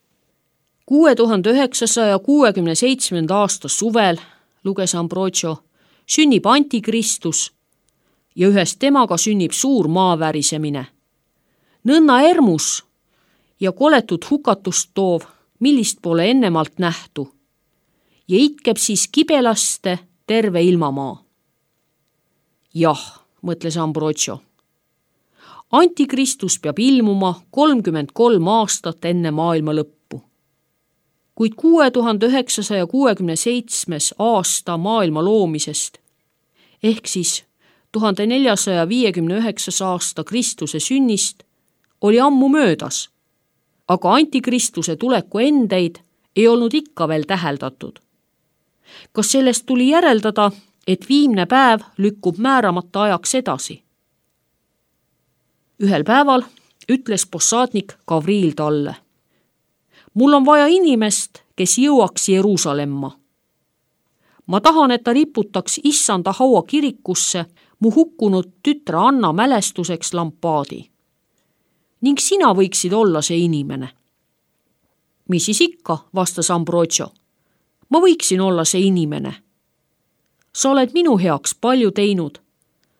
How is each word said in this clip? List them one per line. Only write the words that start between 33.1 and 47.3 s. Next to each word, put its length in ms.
seitsmes 840
aasta 580
maailma 480
loomisest, 760
ehk 240
siis 380
tuhande 340
neljasaja 600
viiekümne 500
üheksas 440
aasta 420
Kristuse 560
sünnist, 600
oli 200
ammu 280
möödas, 600
aga 260
Antikristuse 840
tuleku 420
endeid 580
ei 120
olnud 260
ikka 340
veel 140
täheldatud. 760